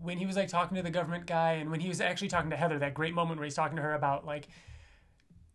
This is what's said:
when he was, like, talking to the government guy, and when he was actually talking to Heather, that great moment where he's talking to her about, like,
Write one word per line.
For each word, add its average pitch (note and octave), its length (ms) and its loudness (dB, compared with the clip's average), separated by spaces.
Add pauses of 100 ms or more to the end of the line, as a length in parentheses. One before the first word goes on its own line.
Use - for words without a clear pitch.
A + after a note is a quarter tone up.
when F3 180 -4
he F#3+ 80 0
was, F#3+ 100 -2
like, F#3+ 120 2
talking F3 280 0
to F#3 60 0
the F3 80 -2
government E3+ 360 -2
guy, E3 260 4
and D#3 180 -2
when D#3+ 100 -2
he F#3 80 -2
was E3 120 -2
actually F3+ 280 0
talking D#3+ 220 0
to D3+ 60 -2
Heather, D#3 240 2
that C#3 140 0
great D#3+ 200 -2
moment E3 260 2
where D3 40 -4
he's C#3+ 100 -6
talking D#3 220 0
to D3 60 -2
her D3+ 120 0
about, D3 300 2
like, D3+ 220 -6 (1080)